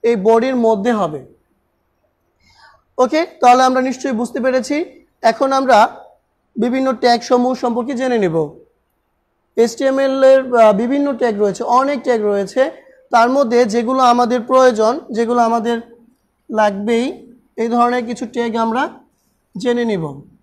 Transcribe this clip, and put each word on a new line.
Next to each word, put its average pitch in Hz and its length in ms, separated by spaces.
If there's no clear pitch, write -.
এই 233 120
বডির 226 400
মধ্যে 226 360
হবে। 156 340
ওকে, 302 280
তাহলে 254 380
আমরা 262 180
নিশ্চয়ই 262 320
বুঝতে 240 260
পেরেছি। 262 680
এখন 269 320
আমরা 262 260
বিভিন্ন 262 380
tag 233 280
সমূহ 247 320
সম্পর্কে 247 400
জেনে 247 240
নেব। 160 380
এইচটিএমএল 269 680
এর, 262 320
আহ, 220 180
বিভিন্ন 269 400
tag 233 280
রয়েছে, 202 220
অনেক 254 400
tag 233 180
রয়েছে। 208 500
তার 240 200
মধ্যে 247 360
যেগুলো 233 340
আমাদের 247 420
প্রয়োজন, 247 580
যেগুলো 233 300
আমাদের 226 400
লাগবেই, 220 840
এই 226 120
ধরনের 240 380
কিছু 240 200
tag 233 300
আমরা 233 440
জেনে 240 280
নিব। 160 360